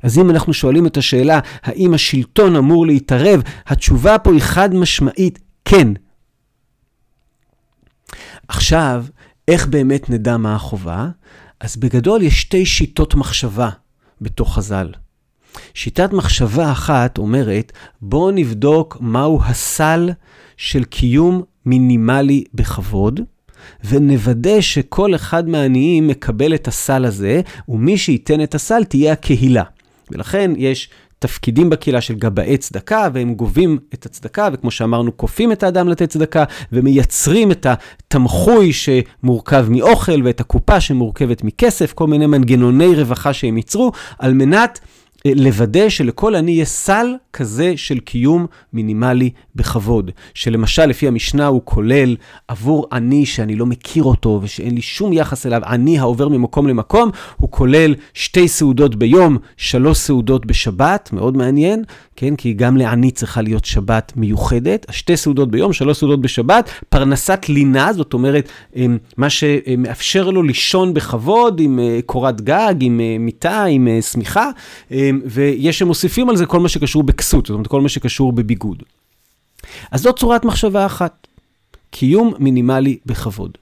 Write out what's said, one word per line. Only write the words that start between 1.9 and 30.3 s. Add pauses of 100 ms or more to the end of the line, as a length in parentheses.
השלטון
אמור
להתערב?" (240)
התשובה
פה
היא
חד
משמעית, (260)
כן. (2500)
עכשיו, (440)
איך
באמת
נדע
מה
החובה? (520)
אז
בגדול
יש
שתי
שיטות
מחשבה (520)
בתוך
חז"ל. (800)
שיטת
מחשבה
אחת
אומרת, (300)
"בואו
נבדוק
מהו
הסל (460)
של
קיום (240)
מינימלי (100)
בכבוד", (640)
ונוודא
שכל
אחד
מהעניים
מקבל
את
הסל
הזה, (280)
ומי
שייתן
את
הסל
תהיה
הקהילה. (480)
ולכן